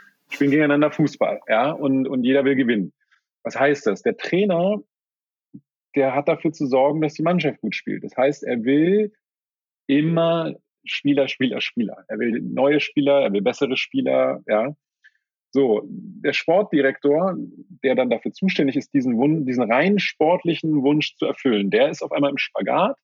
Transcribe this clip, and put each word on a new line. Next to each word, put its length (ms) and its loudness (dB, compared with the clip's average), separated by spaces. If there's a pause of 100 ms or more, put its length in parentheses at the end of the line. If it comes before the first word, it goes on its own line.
(300)
spielen 200 0
gegeneinander 420 2
Fußball, 560 0
ja, 240 2
und, 340 0
und 180 -2
jeder 200 2
will 100 2
gewinnen. 380 0 (500)
Was 160 -8
heißt 280 0
das? 160 -2
Der 140 0
Trainer, 600 0 (1160)
der 200 0
hat 140 -2
dafür 240 -2
zu 140 -6
sorgen, 360 2
dass 120 -2
die 80 -6
Mannschaft 380 0
gut 140 -6
spielt. 300 -10
Das 120 -12
heißt, 280 0
er 200 -4
will 480 2 (760)
immer 680 0 (300)
Spieler, 440 0
Spieler, 320 -2
Spieler. 480 -6
Er 100 -6
will 240 -2
neue 380 0
Spieler, 420 2
er 100 0
will 100 0
bessere 340 -2
Spieler, 720 -2
ja. 280 0 (760)
So, 360 2
der 460 -6
Sportdirektor, 1040 0 (480)
der 100 2
dann 160 0
dafür 220 -2
zuständig 440 0
ist, 160 -4
diesen 240 2
Wun-, 300 2
diesen 240 -2
rein 300 2
sportlichen 840 0
Wunsch 340 0
zu 100 -4
erfüllen, 440 0
der 200 4
ist 120 -8
auf 100 -8
einmal 180 0
im 80 -6
Spagat, 640 -2